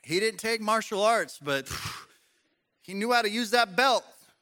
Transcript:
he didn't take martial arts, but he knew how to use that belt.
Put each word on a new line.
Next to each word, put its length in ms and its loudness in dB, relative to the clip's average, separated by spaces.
he 180 -2
didn't 200 -2
take 200 -4
martial 420 0
arts, 400 2
but 280 -2
he 100 -16
knew 220 -2
how 80 4
to 80 0
use 220 -2
that 220 2
belt. 300 2